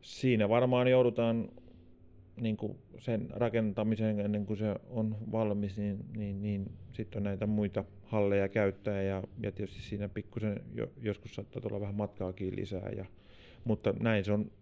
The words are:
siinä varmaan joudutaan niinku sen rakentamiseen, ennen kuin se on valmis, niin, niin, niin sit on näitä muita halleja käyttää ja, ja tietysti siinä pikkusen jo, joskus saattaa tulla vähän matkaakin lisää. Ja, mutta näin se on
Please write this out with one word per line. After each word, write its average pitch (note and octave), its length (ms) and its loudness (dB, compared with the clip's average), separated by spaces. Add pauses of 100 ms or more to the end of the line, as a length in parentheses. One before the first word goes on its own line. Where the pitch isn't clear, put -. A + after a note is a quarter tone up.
siinä A2 460 4
varmaan B2 400 6
joudutaan A#2 600 4 (920)
niinku G#2+ 360 -2 (220)
sen A2+ 320 -2
rakentamiseen, A2 880 2
ennen G#2 260 0
kuin G#2+ 100 -2
se G#2 180 0 (160)
on A2 260 0 (160)
valmis, G#2 440 0
niin, G2+ 220 -2 (180)
niin, G2+ 260 -4
niin G2+ 280 0 (220)
sit - 220 -8
on G#2+ 80 -2
näitä G2+ 240 0
muita G#2 380 2 (180)
halleja G2+ 460 2
käyttää G2 540 0
ja, F#2+ 200 0 (180)
ja G2+ 120 -4
tietysti G2 300 -8
siinä G2+ 260 -6
pikkusen G#2 520 -4 (140)
jo, A2+ 120 -4 (160)
joskus - 320 -4
saattaa - 280 -8
tulla G#2 180 -4
vähän G2+ 140 -4
matkaakin F#2+ 640 -4
lisää. G2 400 -6
Ja, G2 80 -8 (600)
mutta G#2+ 360 2
näin A2 240 2
se G#2 80 2
on G#2 180 0 (120)